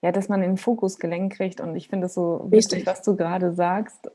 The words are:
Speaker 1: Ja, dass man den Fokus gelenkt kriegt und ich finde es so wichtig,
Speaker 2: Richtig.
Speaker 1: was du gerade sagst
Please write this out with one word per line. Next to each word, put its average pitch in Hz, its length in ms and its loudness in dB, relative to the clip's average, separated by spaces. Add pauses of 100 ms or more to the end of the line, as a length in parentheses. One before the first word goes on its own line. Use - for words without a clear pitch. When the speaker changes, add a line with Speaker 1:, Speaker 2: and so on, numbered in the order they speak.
Speaker 1:
Ja, 175 100 0
dass 196 180 -2
man 196 120 0
den 185 160 0
Fokus 196 400 -2
gelenkt 175 380 -4
kriegt 185 260 -6
und 165 140 -6
ich 170 140 -10
finde 185 180 -2
es - 80 -8
so 170 340 -2
wichtig, 214 280 6
Speaker 2:
Richtig. 180 100 -2
Speaker 1:
was 185 160 -2
du 202 120 4
gerade 175 380 0
sagst 180 600 -2